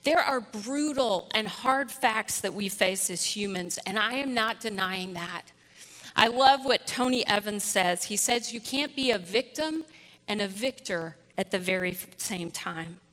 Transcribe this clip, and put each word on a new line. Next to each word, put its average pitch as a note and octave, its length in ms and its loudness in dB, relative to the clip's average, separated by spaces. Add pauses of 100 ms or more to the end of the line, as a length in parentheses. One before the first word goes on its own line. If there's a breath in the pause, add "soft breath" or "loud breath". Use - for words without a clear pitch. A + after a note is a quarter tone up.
There D#4 160 6
are C4 220 0
brutal B3 920 -2
and A3 140 0
hard C4 420 0
facts A3 520 0
that F#3 120 -2
we G3 160 -4
face F#3 400 0
as F3 140 -4
humans, F#3+ 640 -4
and F#3+ 100 -2
I A3 180 0
am C4+ 200 -2
not A3 240 0
denying F#3+ 540 -4
that. F3 380 -8 (640 loud breath)
I A3+ 120 8
love C4 360 6
what B3+ 220 2
Tony B3+ 400 2
Evans G#3 380 0
says. F3+ 400 2
He G#3 140 -2
says, A#3+ 360 0
"You A#3 60 -6
can't C#4+ 360 -4
be C4 140 2
a A3 80 4
victim C4 680 -2 (420 loud breath)
and G#3 120 -2
a G3+ 80 0
victor F#3+ 680 -4 (220)
at F#3+ 100 -2
the F#3+ 100 0
very F#3 380 0 (200)
same F3 340 -6
time." E3 480 -8 (140)